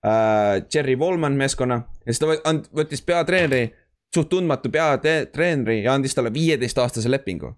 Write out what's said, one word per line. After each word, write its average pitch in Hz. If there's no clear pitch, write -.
äh, 107
Jerry 135
Volman 156
meeskonna 127
ja -
siis 117
ta 156
võ-, 156
and-, 156
võttis 151
peatreeneri, 165
suht 160
tundmatu 165
peate-, 151
treeneri 139
ja 127
andis 135
talle 120
viieteistaastase 123
lepingu. 95